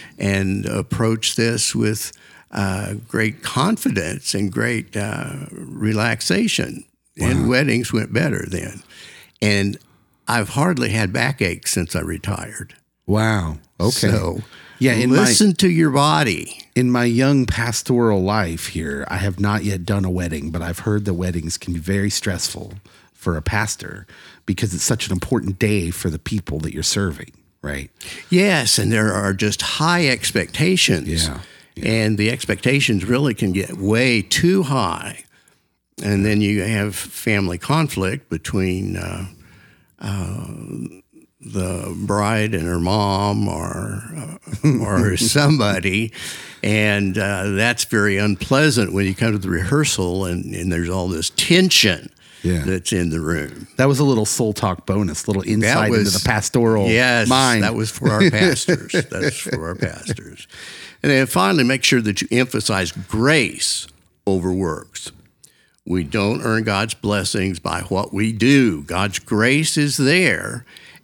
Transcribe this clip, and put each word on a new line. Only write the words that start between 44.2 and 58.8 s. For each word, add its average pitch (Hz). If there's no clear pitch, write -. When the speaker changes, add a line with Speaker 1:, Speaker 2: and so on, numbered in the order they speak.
Speaker 1:
uh, -
Speaker 2:
<laughs> 127
Speaker 1:
or 98
somebody. 110
And, 104
uh, 101
that's 113
very 104
unpleasant 107
when 98
you 95
come 117
to 107
the 92
rehearsal 92
and, 87
and 87
there's 85
all 92
this 82
tension 170
Speaker 2:
Yeah. 87
Speaker 1:
that's 95
in 90
the 80
room. 78
Speaker 2:
That 131
was 135
a 151
little 123
soul 107
talk 98
bonus, 95
little 98
insight 110
Speaker 1:
That 110
was 117
Speaker 2:
into 98
the -
pastoral 113
Speaker 1:
yes, 117
Speaker 2:
mind. 127
Speaker 1:
that 110
was 110
for 120
our 107
pastors. 156